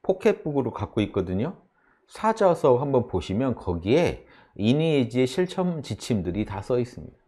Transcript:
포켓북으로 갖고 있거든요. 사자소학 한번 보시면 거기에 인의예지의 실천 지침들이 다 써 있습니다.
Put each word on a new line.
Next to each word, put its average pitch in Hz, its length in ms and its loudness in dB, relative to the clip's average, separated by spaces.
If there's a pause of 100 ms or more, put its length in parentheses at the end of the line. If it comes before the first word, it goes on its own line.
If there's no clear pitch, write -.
포켓북으로 160 680 0
갖고 - 300 -4
있거든요. 98 540 -2 (520)
사자소학 175 720 4
한번 135 280 0
보시면 107 460 -2
거기에 95 720 0 (280)
인의예지의 131 720 2
실천 180 560 -2
지침들이 101 640 -4
다 98 160 -8
써 123 180 -2
있습니다. 117 380 -8 (120)